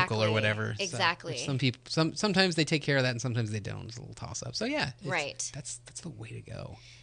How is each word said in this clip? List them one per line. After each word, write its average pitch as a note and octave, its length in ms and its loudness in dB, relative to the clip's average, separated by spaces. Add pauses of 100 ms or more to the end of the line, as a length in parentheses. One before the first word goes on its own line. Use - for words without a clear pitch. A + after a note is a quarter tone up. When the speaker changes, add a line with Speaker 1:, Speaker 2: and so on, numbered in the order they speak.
(240)
Speaker 1:
or - 20 6
Speaker 2:
Exactly. G#2+ 60 6
Speaker 1:
whatever. G#2+ 480 2
So, G2+ 40 0
Speaker 2:
Exactly. E3+ 500 0
Speaker 1:
which C3 120 -4
some C#3+ 140 0
peop-, B2+ 280 0
some, D#3+ 280 2
sometimes F#3+ 400 4
they D#3 100 4
take D#3 160 2
care C#3+ 160 2
of C3 60 4
that, B2+ 80 4
and A#2 100 -2
sometimes A2+ 300 0
they G#2+ 80 -2
don't. G2+ 260 -6
It's A2+ 120 -12
a - 40 -12
little G2+ 140 -14
toss - 260 -10
up. B2 140 -8
So A3 100 -2
yeah, C4 340 0
it's, - 80 -8
Speaker 2:
Right. D3+ 460 -2
Speaker 1:
that's, - 320 -10
that's - 160 -14
the E3+ 80 -8
way A2 200 -12
to A#2 120 -10
go. - 360 -12 (260)